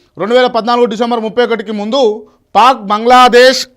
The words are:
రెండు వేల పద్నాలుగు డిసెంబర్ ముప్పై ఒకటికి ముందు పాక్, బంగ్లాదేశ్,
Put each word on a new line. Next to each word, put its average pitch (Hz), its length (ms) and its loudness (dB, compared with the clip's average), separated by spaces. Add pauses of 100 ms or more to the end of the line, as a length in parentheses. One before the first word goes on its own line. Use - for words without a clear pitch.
(180)
రెండు 208 180 -4
వేల 254 120 2
పద్నాలుగు 240 380 -2
డిసెంబర్ 226 340 -4
ముప్పై 220 240 -4
ఒకటికి 226 280 -6
ముందు 220 560 -4 (280)
పాక్, 233 260 2
బంగ్లాదేశ్, 240 960 2